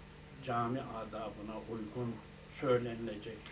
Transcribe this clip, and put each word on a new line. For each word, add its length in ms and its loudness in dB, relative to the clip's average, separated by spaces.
Cami 360 4
adabına 760 -4
uygun 440 -2
söylenilecek 760 4